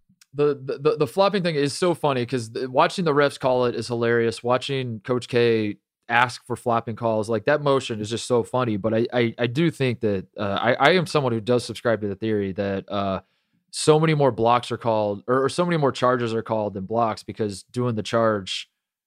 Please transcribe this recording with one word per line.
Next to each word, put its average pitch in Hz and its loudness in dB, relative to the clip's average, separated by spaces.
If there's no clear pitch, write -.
the, 143 0
the, 131 -8
the, 147 2
the 151 2
flopping 196 0
thing 170 -2
is 143 0
so 175 0
funny 131 -2
'cause 117 -4
the, 127 -6
watching 170 2
the 156 2
refs 143 2
call 127 2
it 123 0
is 117 -6
hilarious. 117 0
Watching 127 -2
Coach 123 -2
K 113 2
ask 120 2
for 120 -6
flopping 117 -2
calls, 110 -2
like, 110 -2
that 147 2
motion 131 0
is 107 -6
just 113 -6
so 120 2
funny. 123 -2
But 110 -2
I, 113 2
I, 117 0
I 120 0
do 151 0
think 127 -2
that, 101 -2
uh, 104 -4
I, 120 2
I 139 4
am 185 2
someone 131 0
who 113 -2
does 120 0
subscribe 110 -2
to 104 -4
the 98 -6
theory 101 -2
that, 98 -4
uh, 98 -2
so 156 4
many 160 2
more 143 4
blocks 117 2
are 113 -4
called 107 0
or, 131 2
or 135 2
so 175 -2
many 175 0
more 139 2
charges 123 0
are 113 -2
called 107 -2
than 95 -8
blocks 110 -2
because 104 -6
doing 123 -2
the 107 -2
charge 107 0